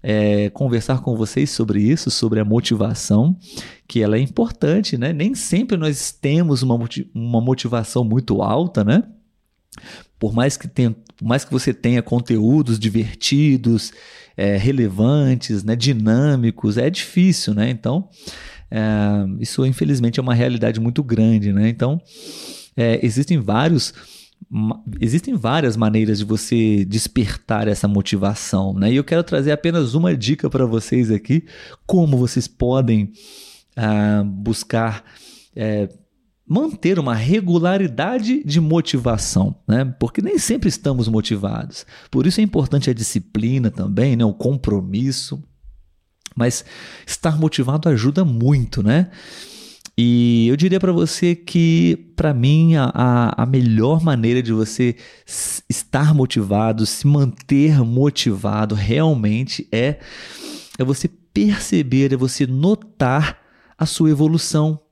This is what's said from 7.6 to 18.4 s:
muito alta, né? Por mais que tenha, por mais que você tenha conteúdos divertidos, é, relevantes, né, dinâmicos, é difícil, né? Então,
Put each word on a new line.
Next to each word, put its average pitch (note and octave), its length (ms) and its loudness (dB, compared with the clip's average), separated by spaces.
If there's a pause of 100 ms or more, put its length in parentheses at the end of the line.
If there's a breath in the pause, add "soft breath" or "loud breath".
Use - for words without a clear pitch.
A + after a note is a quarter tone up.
muito A2 380 0
alta, A#2 420 0
né? C3+ 200 4 (1120 loud breath)
Por A2 160 -4
mais B2 240 0
que - 100 -14
tenha, A#2+ 280 0 (200)
por G#2+ 120 -8
mais B2+ 160 0
que - 80 -12
você B2+ 220 -2
tenha A#2+ 280 0
conteúdos A#2+ 800 0
divertidos, A#2 1120 0 (440 loud breath)
é, G2+ 200 0
relevantes, A#2 1080 0
né, A2 120 0
dinâmicos, A#2 1040 0
é B2+ 120 0
difícil, F#3 640 0
né? G#2+ 160 0
Então, B2+ 380 -4 (600 loud breath)